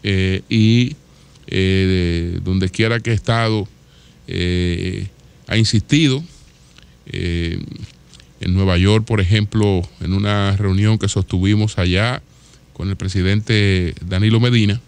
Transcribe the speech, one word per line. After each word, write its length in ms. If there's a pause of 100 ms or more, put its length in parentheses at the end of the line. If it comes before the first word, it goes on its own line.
Eh, 440
y, 480 (520)
eh, 960
donde 240
quiera 320
que 80
ha 40
estado, 540 (600)
eh, 800 (400)
ha 100
insistido, 640 (840)
eh, 540 (800)
en 120
Nueva 240
York, 280
por 140
ejemplo, 680 (120)
en 140
una 420
reunión 420
que 120
sostuvimos 680
allá 440 (520)
con 160
el 60
presidente 1000 (120)
Danilo 340
Medina 480